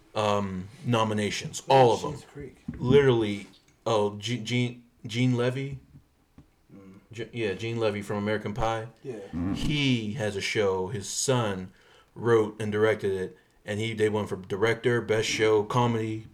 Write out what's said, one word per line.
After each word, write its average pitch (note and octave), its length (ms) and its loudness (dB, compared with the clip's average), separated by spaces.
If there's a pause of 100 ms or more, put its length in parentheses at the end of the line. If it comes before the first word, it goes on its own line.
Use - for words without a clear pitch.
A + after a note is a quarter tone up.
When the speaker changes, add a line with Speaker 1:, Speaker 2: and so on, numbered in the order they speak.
(160)
Speaker 1:
um, G2 520 0 (180)
nominations, G#2+ 840 0
all C3 240 8
of F#2+ 80 0
them. - 120 -6
Speaker 2:
Schitt's - 200 -14
Creek. C#3+ 240 -16 (200)
Speaker 1:
Literally, A#2 720 4 (380)
oh, G#2 320 0
Ge-, G#2+ 260 -6
Gene, B2 400 -2 (220)
Gene B2 320 0
Levy? C3 420 -2 (960)
Speaker 2:
Mm. G2+ 40 -20 (320)
Speaker 1:
Ge-, A2 220 -12
yeah, A2 200 -2
Gene A2+ 260 -4
Levy G#2 220 0
from G#2 160 -4
American G#2 360 -2
Pie. A2+ 340 -2 (160)
Speaker 2:
Yeah. C3+ 100 -10 (140)
Speaker 3:
Mm-hmm. G#2+ 260 -4
Speaker 1:
He B2+ 600 0
has G#2 220 -2
a G2 60 -4
show. F#2+ 460 0
His G2 200 -8
son G2+ 640 -2 (460)
wrote A2 440 2
and G#2+ 120 -2
directed G#2+ 400 2
it, F#2 260 -6 (280)
and G#2 140 -4
he, A2+ 140 -2
they G#2+ 160 2
won G#2 180 0
for G2+ 80 -6
director, A2+ 640 0
best G#2+ 300 0
show, G#2+ 340 4
comedy, A2 720 0